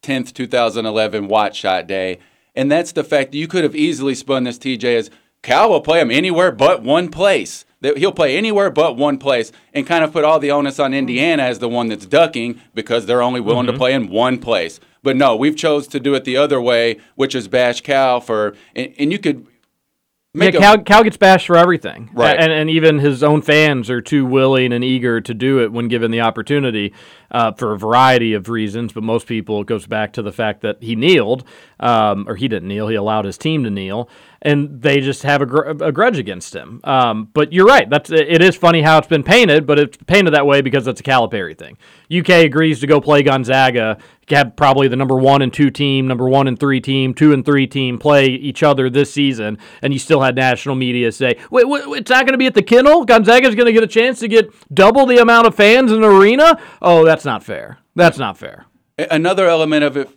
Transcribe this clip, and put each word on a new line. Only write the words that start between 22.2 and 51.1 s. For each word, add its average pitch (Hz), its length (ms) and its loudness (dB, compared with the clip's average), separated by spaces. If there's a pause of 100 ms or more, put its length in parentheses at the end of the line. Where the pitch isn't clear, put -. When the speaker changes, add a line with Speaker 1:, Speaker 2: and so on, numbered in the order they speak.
Speaker 2:
And, 160 100 2
and 156 200 -2
even 156 300 4
his 139 220 0
own 151 200 2
fans 147 480 2
are 123 100 -2
too 139 240 -2
willing 131 480 2
and 120 100 -4
eager 123 380 -2
to 117 140 -10
do 127 280 0
it 110 80 -2
when 117 180 -6
given 113 220 -2
the 117 120 -2
opportunity, 113 720 -4 (380)
uh, 113 200 -2
for 107 220 -6
a 101 40 -10
variety 120 540 2
of 101 160 -6
reasons. 110 460 -8
But 110 80 -10
most 113 240 -4
people, 110 340 -6
it 101 60 -10
goes 107 200 -8
back 107 280 -6
to 117 80 -10
the 101 100 -10
fact 107 300 -6
that 107 200 -8
he 113 140 -8
kneeled, 131 480 0 (360)
um, 107 480 0
or 107 80 -8
he 123 120 -6
didn't 95 200 -6
kneel, 104 200 -6
he 113 80 -2
allowed 107 300 -4
his 95 100 -10
team 156 280 -4
to 110 60 -6
kneel. 101 380 -8 (320)
And 143 420 -4
they 143 180 2
just 135 220 -6
have 143 180 0
a, 139 60 -2
gr-, 147 380 -4
a 156 60 0
grudge 190 280 0
against 95 360 -12
him. 92 300 -16
Um, 117 480 -2
but 151 200 -2
you're 185 120 4
right. 220 240 4
That's, 135 220 -2
it 160 320 2
is 185 120 4
funny 170 280 2
how 156 160 4
it's 143 100 -2
been 151 140 0
painted, 160 440 2
but 147 120 2
it's 147 180 -2 (100)
painted 180 280 2
that 143 120 2
way 139 140 4
because 131 260 -2
it's 127 140 -8
a - 20 -20
Calipari 107 540 -2
thing. - 220 -20 (300)
U 170 140 -4
K 170 220 4
agrees 151 360 0
to 143 60 -6
go 143 140 4
play 147 220 2
Gonzaga, 131 760 0 (320)
have 143 260 0
probably 139 320 2
the 123 100 0
number 135 200 -2
one 139 240 2
and 131 120 -2
two 143 180 0
team, 135 360 -2
number 127 220 -4
one 139 180 2
and 127 140 -4
three 135 200 0
team, 131 340 -4
two 151 180 4
and 135 120 0
three 139 220 0
team 127 320 -6
play 143 280 2
each 131 360 -4
other 135 280 2
this 139 220 0
season, 113 440 -4 (240)
and 139 140 -4
you 135 40 -6
still 147 220 0
had 127 160 0
national 131 380 -2
media 123 360 -2